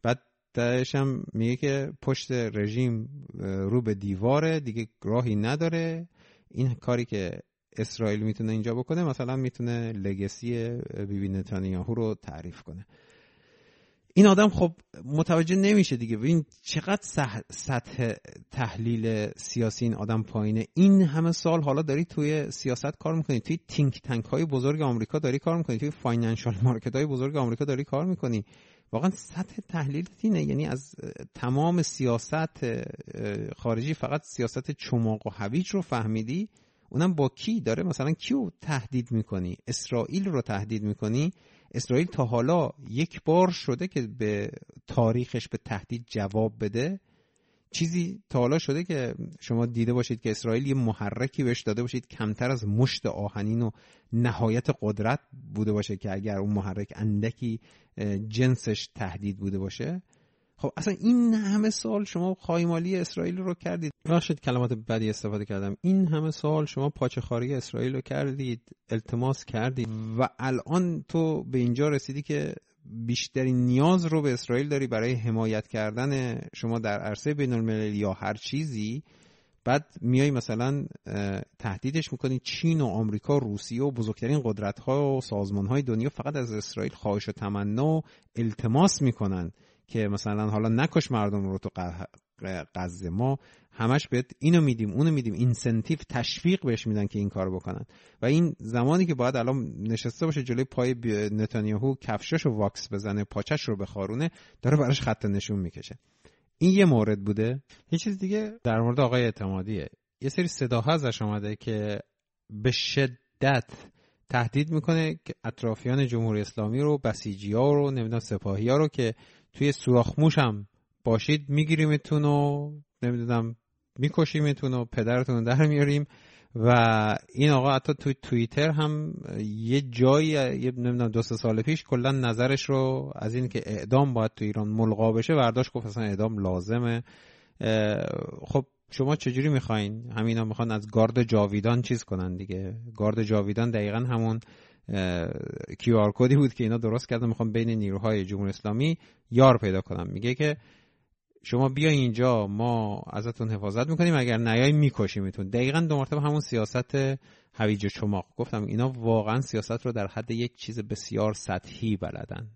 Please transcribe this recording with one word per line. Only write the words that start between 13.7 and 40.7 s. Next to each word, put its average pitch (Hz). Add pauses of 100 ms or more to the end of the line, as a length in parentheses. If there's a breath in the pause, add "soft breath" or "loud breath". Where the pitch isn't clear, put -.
این 202
آدم 202
خب 175 (320)
متوجه 160
نمیشه 196
دیگه. 117
ببین 151 (180)
چقدر 185
سح-، 120
سطح 120 (380)
تحلیل 113
سیاسی 113
این 113
آدم 110
پایینه. 107
این 190
همه 160
سال 165
حالا 139
داری 156
توی 151
سیاست -
کار 160
می‌کنی، 143
توی 165 (100)
تینک 139
تنک 117
های -
بزرگ 143
آمریکا 120
داری 139
کار 170
می‌کنی، 143
توی 147
فاینانشال 117
مارکت 123
های 147
بزرگ 139
آمریکا 120
داری 139
کار 147
می‌کنی. 127 (480 soft breath)
واقعاً 143
سطح - (120)
تحلیلت 156 (100)
اینه؟ 196
یعنی 143
از، 139
اه، - (240)
تمام 156
سیاست، 120
اه، 147 (720)
خارجی 120
فقط 143
سیاست -
چماق 113
و 101
هویج 117
رو 196
فهمیدی؟ 117 (400 soft breath)
اونم 175
با 143
کی؟ -
داره 117
مثلاً 160
کیو 240 (100)
تهدید 127
می‌کنی؟ 95 (120)
اسرائیل 127
رو 160
تهدید 104